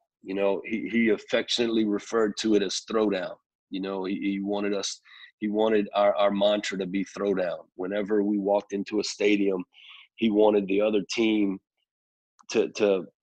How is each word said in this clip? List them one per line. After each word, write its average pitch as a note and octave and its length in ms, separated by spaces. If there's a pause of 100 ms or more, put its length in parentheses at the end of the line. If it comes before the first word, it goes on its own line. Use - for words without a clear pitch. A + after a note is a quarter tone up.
(240)
You F#2+ 100
know, G2 320
he, - 260
he A2+ 180
affectionately A2+ 760
referred G#2 520
to A2 180
it G2 80
as - 260
throwdown. G2+ 460 (340)
You F#2+ 120
know, G2 240
he, G2 100
he G2 260
wanted G2+ 320
us, - 260 (380)
he G#2+ 100
wanted G#2+ 460
our, G2+ 220
our G2+ 160
mantra G2+ 480
to F#2+ 80
be F#2+ 180
throwdown. F#2 540 (160)
Whenever G2+ 480
we G#2 160
walked G2+ 340
into G2+ 260
a G2+ 40
stadium, G2+ 600 (520)
he A2+ 160
wanted G#2 360
the G2 140
other G#2+ 200 (100)
team G#2+ 480 (880)
to, G#2+ 240
to G2 320 (180)